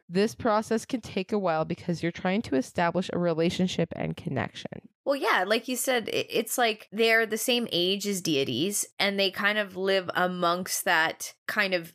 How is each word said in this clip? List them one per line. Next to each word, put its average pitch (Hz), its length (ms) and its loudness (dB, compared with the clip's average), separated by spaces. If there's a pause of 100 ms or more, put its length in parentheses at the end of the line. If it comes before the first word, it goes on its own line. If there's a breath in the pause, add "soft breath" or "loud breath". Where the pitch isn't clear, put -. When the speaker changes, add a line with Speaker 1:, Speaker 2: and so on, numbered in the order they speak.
Speaker 1:
this 196 280 0
process 220 500 0
can 247 160 -4
take - 320 -6
a 214 60 0
while 160 260 2
because 170 380 -4
you're 165 100 0
trying 190 300 0
to - 140 -2
establish 175 540 0
a - 80 -2
relationship 175 800 2
and 160 220 -4
connection. - 720 -8 (160)
Speaker 2:
Well, 277 100 2
yeah, 269 300 2
like 220 200 2
you 254 100 -2
said, 247 360 0
i-, - 160 0
it's - 300 -2
like 226 340 0
they're 226 320 4
the 214 140 -4
same 240 340 0
age 190 340 0
as 196 140 -2
deities, 151 640 0 (140)
and 196 200 0
they 196 120 2
kind 202 260 0
of 196 220 -4
live 190 360 2
amongst 180 720 0
that 165 480 0 (160)
kind 196 240 0
of 165 220 -4